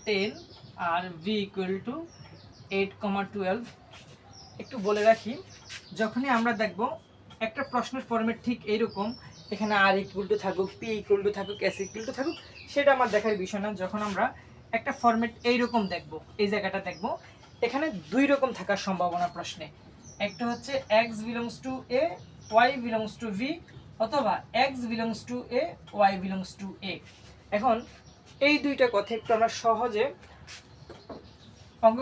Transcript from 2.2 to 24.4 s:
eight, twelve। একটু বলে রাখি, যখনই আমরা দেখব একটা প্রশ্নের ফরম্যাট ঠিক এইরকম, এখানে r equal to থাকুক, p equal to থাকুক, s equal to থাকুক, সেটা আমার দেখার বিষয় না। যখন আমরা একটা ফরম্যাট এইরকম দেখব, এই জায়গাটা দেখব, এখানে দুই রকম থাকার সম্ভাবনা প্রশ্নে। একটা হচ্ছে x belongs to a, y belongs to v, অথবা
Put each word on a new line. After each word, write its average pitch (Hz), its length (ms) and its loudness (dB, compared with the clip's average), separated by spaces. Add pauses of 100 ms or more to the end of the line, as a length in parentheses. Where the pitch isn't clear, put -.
eight, 196 140 0 (420)
twelve। 202 320 -2 (960)
একটু - 140 -14 (120)
বলে 208 220 2
রাখি, 220 240 2 (680)
যখনই 240 380 0
আমরা 233 240 2
দেখব 196 200 -2 (680)
একটা 247 140 -6 (100)
প্রশ্নের 247 380 -2
ফরম্যাট 226 280 0 (100)
ঠিক 240 120 0 (140)
এইরকম, 214 340 0 (460)
এখানে 208 200 0 (200)
r - 100 6
equal 196 280 -6
to 214 40 6 (100)
থাকুক, 190 240 0 (100)
p - 20 -14 (180)
equal 196 260 4
to 202 120 4
থাকুক, 202 200 -8 (160)
s - 100 -8
equal 214 240 -8
to 262 100 -6
থাকুক, 277 180 -4 (380)
সেটা 285 220 6
আমার 247 200 2
দেখার 214 280 2
বিষয় 190 200 -4
না। 214 60 -2 (120)
যখন 190 180 -4 (100)
আমরা 196 160 2 (520)
একটা 254 140 -2 (100)
ফরম্যাট 226 320 4 (160)
এইরকম 240 320 2 (120)
দেখব, - 180 -8 (300)
এই 202 120 4
জায়গাটা 196 340 -2
দেখব, 180 180 -6 (600)
এখানে 269 200 0 (260)
দুই 262 200 6
রকম 269 180 4 (100)
থাকার 190 280 0
সম্ভাবনা 175 480 0
প্রশ্নে। 165 320 -10 (580)
একটা 202 240 -6
হচ্ছে 240 240 -6 (320)
x 233 40 -6 (200)
belongs 233 260 -6 (100)
to 262 60 -4 (300)
a, - 20 4 (640)
y - 20 4 (160)
belongs 220 360 -2
to 233 80 -6 (100)
v, - 20 -4 (640)
অথবা 226 280 2 (360)